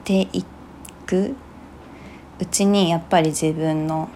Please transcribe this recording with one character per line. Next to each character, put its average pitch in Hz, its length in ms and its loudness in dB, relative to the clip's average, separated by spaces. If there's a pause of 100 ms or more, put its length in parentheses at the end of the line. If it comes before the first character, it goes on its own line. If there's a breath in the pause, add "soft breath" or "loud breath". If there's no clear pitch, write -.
て 190 300 2
い 185 120 -4 (600)
く 202 320 0 (1000 loud breath)
う - 80 -4
ち - 180 0
に、 196 240 4
や 170 80 2
っ 165 140 -4
ぱ 180 100 6
り 156 100 4
自 156 220 0
分 156 340 0
の 160 300 -2